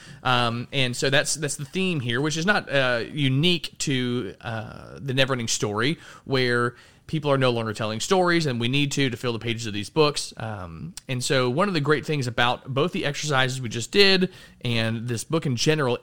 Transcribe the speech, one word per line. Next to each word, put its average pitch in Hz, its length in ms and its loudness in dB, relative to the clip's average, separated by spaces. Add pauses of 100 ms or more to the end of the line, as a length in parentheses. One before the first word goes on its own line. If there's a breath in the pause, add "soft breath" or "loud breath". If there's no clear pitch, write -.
(240 loud breath)
Um, 123 480 2
and 127 240 0
so 143 140 0
that's, 139 260 2
that's 143 220 -4
the 147 80 -10
theme 180 340 -2
here, 120 220 -2
which 151 160 -2
is 160 80 -2
not, 202 260 0
uh, 123 400 2
unique 147 680 2
to, 123 640 -2
uh, 110 580 -10
the 127 140 -6
Neverending 127 360 2
Story, 117 480 0 (280 loud breath)
where 123 500 0 (320 loud breath)
people 147 240 -2
are 135 80 4
no 131 100 4
longer 113 240 -2
telling 110 260 -4
stories, 175 460 2
and 123 140 -2
we 117 80 0
need 139 240 2
to, 139 180 2
to 120 80 -4
fill 123 160 -2
the 113 60 -6
pages 117 260 -4
of 101 80 -6
these 104 160 -6
books. 147 480 2
Um, 104 560 -10 (140)
and 127 160 -4
so 127 260 2
one 170 180 2
of 196 60 -2
the 156 80 0
great 143 240 0
things 147 220 -2
about 123 440 0
both 147 200 0
the - 120 -4
exercises 131 560 0
we 123 80 -6
just 117 240 -6
did 190 380 4 (320 loud breath)
and 117 460 0
this 117 160 -4
book 160 240 -2
in 127 80 0
general 143 480 2